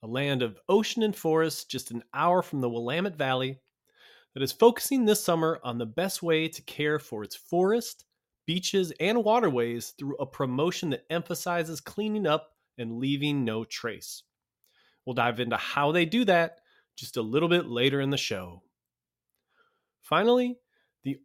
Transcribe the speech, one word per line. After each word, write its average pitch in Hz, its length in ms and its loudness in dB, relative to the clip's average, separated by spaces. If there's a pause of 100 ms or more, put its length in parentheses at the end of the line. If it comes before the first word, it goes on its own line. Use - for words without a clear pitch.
a 110 40 -12
land 131 340 -2
of 113 160 -2 (100)
ocean 214 360 2
and 208 120 0
forest 160 540 -2
just - 220 -8
an 117 100 -8 (100)
hour 175 300 2
from 151 180 -4
the 123 100 0
Willamette 147 480 -2
Valley 131 420 -2 (760)
that 131 80 -8
is 135 100 0
focusing 240 540 4
this 208 180 4
summer 165 400 2
on 120 140 -4
the 117 80 -4
best 175 380 -4
way 160 240 2
to 160 160 -12
care 151 340 -2
for 110 260 -10
its - 120 -14
forest, 196 680 0 (420)
beaches, 180 520 0
and 220 240 2
waterways 127 760 2
through 139 160 -6
a 139 100 -6
promotion 143 640 -2
that - 220 -4
emphasizes 170 680 -4
cleaning 214 440 -4
up 156 240 2 (300)
and 117 180 -6
leaving 139 480 0
no 110 180 -2
trace. - 600 -10 (840)
We'll 131 80 -6
dive 120 260 0
into 117 180 0
how 143 340 0
they 170 140 4
do 220 200 0
that 170 360 2 (360)
just - 200 -12
a 120 40 0
little 139 280 2
bit 175 180 2
later 135 340 2
in 135 80 0
the 139 80 0
show. 92 460 -8 (1400)
Finally, 240 560 2 (460)
the 139 220 -4